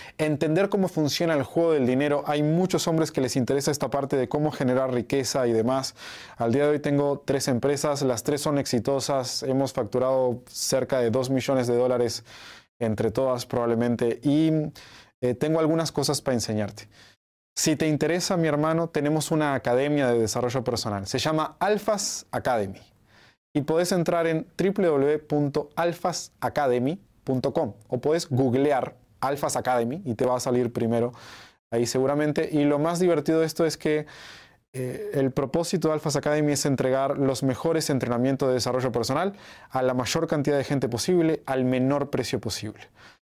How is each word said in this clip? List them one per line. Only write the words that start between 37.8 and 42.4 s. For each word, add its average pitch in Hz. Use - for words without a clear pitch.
entrenamientos 127
de 127
desarrollo 127
personal 135
a 131
la 127
mayor 160
cantidad 147
de 135
gente 135
posible, 160
al 131
menor 131
precio 127
posible. -